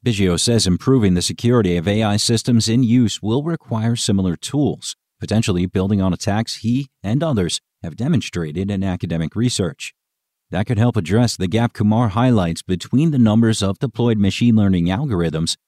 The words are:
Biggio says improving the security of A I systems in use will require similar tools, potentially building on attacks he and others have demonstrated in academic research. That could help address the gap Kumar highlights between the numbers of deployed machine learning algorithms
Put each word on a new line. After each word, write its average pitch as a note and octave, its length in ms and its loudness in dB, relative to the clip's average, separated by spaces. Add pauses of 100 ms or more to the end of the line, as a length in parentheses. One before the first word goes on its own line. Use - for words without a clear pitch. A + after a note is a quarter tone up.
Biggio G2 360 2
says A#2 260 2
improving G2+ 480 2
the F2 80 0
security G#2 560 0
of E2 100 -2
A G#2 140 0
I G#2 160 0
systems A#2 500 0
in A#2 140 2
use A#2+ 400 2
will A#2 220 -2
require A#2 520 -4
similar F#2+ 400 0
tools, B2 600 -4 (240)
potentially G2 480 0
building G2 340 0
on F#2 120 0
attacks - 440 -4
he B2+ 300 -4 (160)
and A#2 180 -2
others G#2+ 380 -2 (240)
have D#2+ 120 -10
demonstrated G2 760 -4
in G2 120 -2
academic E2+ 520 -4
research. G2+ 580 -4 (560)
That F#2+ 160 -2
could G#2 120 -2
help A#2 180 2
address G#2+ 400 2
the F#2 120 -4
gap A2+ 260 0
Kumar A2+ 360 2
highlights G2+ 520 2
between B2 500 0
the C#3 80 0
numbers A2+ 420 4
of G2 180 -2
deployed A#2 380 0
machine A2 380 2
learning F#2+ 300 2
algorithms E2+ 720 -2 (100)